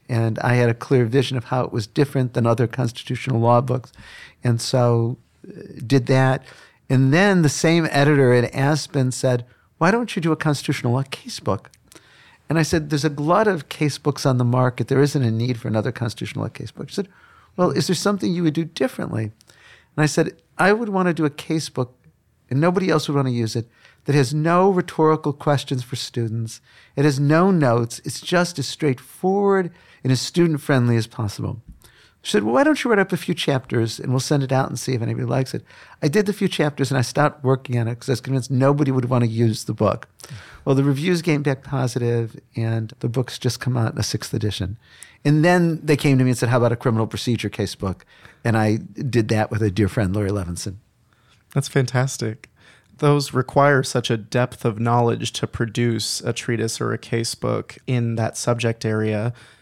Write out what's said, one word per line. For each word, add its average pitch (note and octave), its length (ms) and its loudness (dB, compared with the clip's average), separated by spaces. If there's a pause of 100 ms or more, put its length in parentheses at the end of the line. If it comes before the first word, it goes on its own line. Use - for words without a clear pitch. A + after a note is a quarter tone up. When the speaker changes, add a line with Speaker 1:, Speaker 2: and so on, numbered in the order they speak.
Speaker 1:
And A2+ 300 0
I B2 160 2
had A#2+ 160 4
a A#2 40 0
clear B2 300 2
vision B2+ 320 0
of A#2 80 -6
how B2+ 200 -2
it - 100 -8
was G#2+ 120 -4
different C3+ 460 -2
than A#2 140 2
other A#2 200 4
constitutional B2 760 -4
law A#2+ 200 6
books. B2+ 320 -4 (500)
And A#2 200 0
so, A#2+ 560 0 (280)
uh, - 140 -18 (260)
did B2 200 2
that. C3 360 2 (460)
And C3+ 240 4
then F#3 300 4
the D3 80 4
same E3 400 2
editor C#3 420 4
at A#2+ 220 2
Aspen C#3 580 0
said, B2 320 -2 (340)
"Why E3 120 4
don't A#3 240 0
you F#3+ 60 -4
do D#3+ 120 2
a D#3 40 0
constitutional C#3+ 560 -2
law C3+ 120 0
case - 360 -12
book?" - 300 -4 (800)
And D#3 80 2
I D#3+ 40 4
said, D3+ 280 -2
"There's D3 160 0
a - 20 0
glut D#3+ 400 2
of F3 220 -2
case D3+ 260 -2
books - 300 -2
on C3 100 4
the B2 80 2
market. B2 440 0
There C3+ 120 2
isn't C#3+ 220 2
a A#2 80 2
need A#2 280 -2
for A#2+ 100 -8
another A2 240 -2
constitutional G#2+ 520 -6
law G#2+ 60 -6
case - 200 -14
book." - 200 -14
She - 60 -16
said, G3 120 -4 (480)
"Well, F3+ 140 2
is - 160 0
there F3+ 100 0
something G3+ 380 -2
you F3 80 -2
would D#3 100 2
do D#3+ 140 -2
differently?" A2+ 640 -4 (640)
And D3+ 80 2
I - 20 4
said, D3+ 300 0 (220)
"I F#3+ 160 4
would A3 160 -2
want F#3 180 0
to E3+ 60 0
do D#3+ 100 0
a D3 60 0
case - 400 -6
book, - 260 -6 (540)
and C3 100 0
nobody F3+ 300 2
else D#3+ 180 0
would D3+ 60 -2
want C#3 140 0
to B2 40 0
use A#2 240 -2
it, A2+ 140 -6 (340)
that C#3 100 0
has C#3 200 2
no E3+ 340 4
rhetorical D#3 640 2
questions C#3 500 -2
for - 140 -10
students. A2+ 640 -6 (360)
It C#3 80 2
has C#3+ 160 2
no D#3 300 4
notes. A#2+ 540 2
It's - 160 -8
just F3 380 -2
as C#3 80 -4
straightforward F#3+ 1040 0 (320)
and C3 100 2
as B2+ 80 2
student-friendly C#3+ 760 2
as A2 100 0
possible." G#2+ 560 -8 (600)
She - 100 -8
said, G#3 100 2
"Well, G#3+ 100 -2
why C4+ 120 4
don't D4+ 200 2
you A#3+ 60 0
write G#3 80 4
up G3 140 0
a F#3 40 0
few - 180 -4
chapters A#2+ 640 -2
and - 120 -6
we'll C3 100 2
send C#3+ 220 0
it C3 100 -4
out C3 160 2
and C3 100 -8
see C3+ 140 -6
if A#2 80 -2
anybody A#2 240 -4
likes C3 300 -2
it." A#2 100 -8 (380)
I D#3 60 2
did F#3 180 2
the G3+ 80 -2
few F#3+ 140 0
chapters D3 420 -2
and C3+ 80 0
I B2+ 40 2
stopped C#3+ 400 0
working C3 360 0
on A2+ 100 -2
it A#2+ 100 -6
'cause - 120 -6
I - 20 0
was A#2 80 -2
convinced C3 300 -4
nobody C#3 400 2
would B2+ 160 0
want B2 180 2
to A2+ 60 0
use A2 340 0
the - 80 -4
book. - 340 0 (580)
Well, C#3+ 100 2
the C3+ 100 4
reviews D#3 380 0
came D3 200 0
back C#3 200 -2
positive A#2+ 760 -2 (160)
and A2+ 460 -2
the C#3 80 -2
book's A#2+ 300 -4
just - 200 -2
come B2+ 160 -2
out A#2 200 0
in - 40 -6
a G#2+ 40 0
sixth - 320 -6
edition. G#2 420 -4 (480)
And D3+ 180 4
then E3+ 400 2
they D3+ 140 2
came C#3 220 4
to C3 60 4
me B2+ 60 2
and A#2+ 80 0
said, A#2 120 0
"How B2+ 80 4
about A#2+ 140 4
a A#2 40 -2
criminal A2 300 0
procedure G#2+ 420 -4
case G2+ 260 -4
book?" F#2+ 300 -6 (400)
And A2+ 100 2
I G#2+ 220 2
did A2 520 -2
that A2 220 0
with G#2 120 -4
a G#2+ 80 2
dear G2 180 2
friend, G2 260 -2
Laurie G2+ 160 -2
Levinson. F#2 440 -6 (800)
Speaker 2:
That's C#3 140 -2
fantastic. B2 800 -2 (480)
Those D3 340 2
require C#3 500 4
such - 280 -2
a A#2 80 0
depth B2 480 -2
of A2 120 -2
knowledge A#2 540 0
to - 140 -6
produce A#2 760 -2
a A#2 140 -4
treatise A2+ 480 -4
or A2+ 100 -2
a A2+ 60 -4
case A#2 360 -4
book A2+ 520 -6
in A#2+ 300 -2
that A2 200 -2
subject A#2 480 -2
area. A2 480 -2 (300)